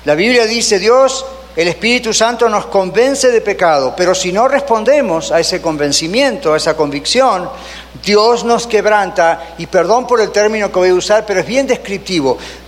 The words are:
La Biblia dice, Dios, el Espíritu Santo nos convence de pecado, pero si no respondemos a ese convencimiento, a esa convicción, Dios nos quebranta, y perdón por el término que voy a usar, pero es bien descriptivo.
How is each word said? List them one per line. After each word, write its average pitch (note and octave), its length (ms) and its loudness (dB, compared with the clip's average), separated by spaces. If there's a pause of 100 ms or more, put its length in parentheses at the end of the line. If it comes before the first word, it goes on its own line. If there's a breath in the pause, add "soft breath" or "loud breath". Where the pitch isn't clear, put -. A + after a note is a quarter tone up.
La D3 100 0
Biblia A3+ 320 2
dice, A3 340 0
Dios, B3+ 460 2 (300)
el E3+ 140 0
Espíritu A3+ 440 -2
Santo A#3+ 360 0
nos G#3 160 -2
convence B3 680 2
de A3+ 80 2
pecado, D#3+ 560 0
pero F3+ 180 2
si F3+ 200 -2
no A#3 160 2
respondemos A#3 840 0
a E3 80 2
ese E3+ 220 -2
convencimiento, D#3+ 920 -2
a D#3 40 2
esa D#3 180 -2
convicción, F3 720 0 (540 loud breath)
Dios G#3 400 2
nos A#3 240 0
quebranta, G3 920 0
y E3 80 -10
perdón F#3+ 380 2
por B3 140 0
el G#3 120 0
término G#3+ 380 0
que F#3 100 -2
voy F#3 100 4
a F3+ 60 4
usar, G#3 300 2
pero G3+ 140 -2
es E3 60 -2
bien C4 200 0
descriptivo. F#3 720 -2 (300 loud breath)